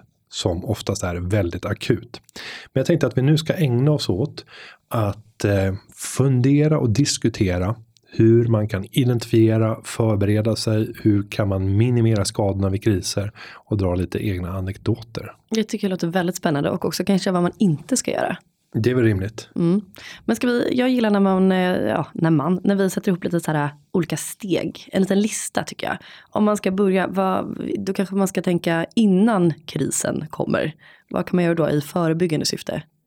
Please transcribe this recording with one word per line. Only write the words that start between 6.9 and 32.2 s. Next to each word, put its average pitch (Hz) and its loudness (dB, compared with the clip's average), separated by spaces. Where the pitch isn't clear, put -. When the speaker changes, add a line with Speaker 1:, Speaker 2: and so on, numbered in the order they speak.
Speaker 1:
diskutera 101 0
hur 113 6
man 107 0
kan 98 -4
identifiera, 113 2
förbereda 107 0
sig, 110 -2
hur 101 2
kan 104 -2
man 95 0
minimera 113 2
skadorna 98 0
vid 95 -2
kriser 101 -2
och - -6
dra 92 0
lite 92 -2
egna 90 -4
anekdoter. - -6
Speaker 2:
Jag 220 -2
tycker 208 -4
det - -2
låter 180 -4
väldigt 180 -2
spännande 147 -2
och - -4
också 180 -4
kanske 196 0
vad 180 0
man 175 0
inte 196 0
ska - -4
göra. - -2
Speaker 1:
Det 120 2
är 127 0
väl 127 4
rimligt. 104 -2
Speaker 2:
Mm. 175 2
Men 226 0
ska 254 -2
vi, 240 0
jag 247 2
gillar 240 2
när 202 4
man, 190 4
eh, 185 2
ja, - 0
när 165 2
man, 165 2
när 202 2
vi 190 2
sätter - -2
ihop 175 -2
lite 170 -2
så 160 -4
här 147 0
olika 165 -2
steg. - -6
En 190 2
liten 190 2
lista - -4
tycker - -8
jag. - -2
Om 214 0
man 208 2
ska 202 -2
börja, 190 2
vad, 190 -2
då 196 -6
kanske 190 -4
man 196 2
ska 190 -4
tänka 170 0
innan 196 4
krisen - -4
kommer. - -2
Vad 180 -4
kan - 0
man 175 4
göra 170 2
då 156 2
i 151 2
förebyggande 165 0